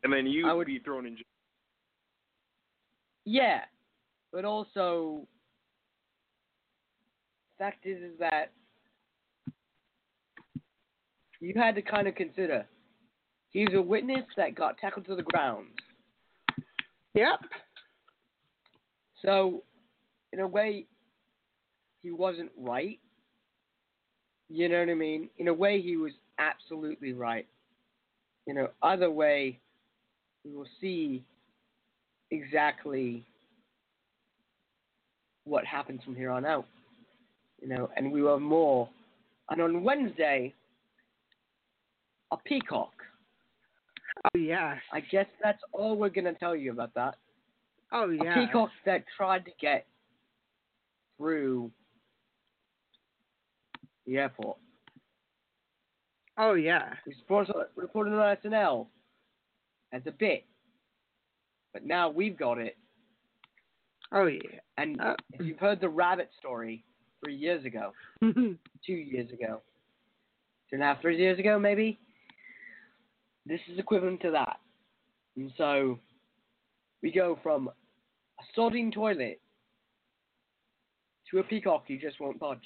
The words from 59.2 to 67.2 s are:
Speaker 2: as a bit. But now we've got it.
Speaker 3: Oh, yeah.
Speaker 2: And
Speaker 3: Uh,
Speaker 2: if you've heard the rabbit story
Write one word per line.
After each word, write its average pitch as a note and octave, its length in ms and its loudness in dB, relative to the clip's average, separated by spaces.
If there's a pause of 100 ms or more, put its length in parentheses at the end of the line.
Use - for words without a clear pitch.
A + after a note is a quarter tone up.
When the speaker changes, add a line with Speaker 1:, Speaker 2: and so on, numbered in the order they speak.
Speaker 2:
as B2+ 140 -8
a D#3 60 -6
bit. F#3 340 0 (1300)
But - 120 -14
now E3+ 240 2
we've F3+ 280 0
got A#2+ 200 0
it. A2 200 -8 (1300)
Speaker 3:
Oh, G3 160 6
yeah. - 320 -4 (180)
Speaker 2:
And D3+ 240 -4
Speaker 3:
Uh, - 140 0 (180)
Speaker 2:
if F3 120 -6
you've D#3+ 140 -6
heard G3 220 2
the F#3 80 0
rabbit F3 400 2 (100)
story A2+ 440 -8 (400)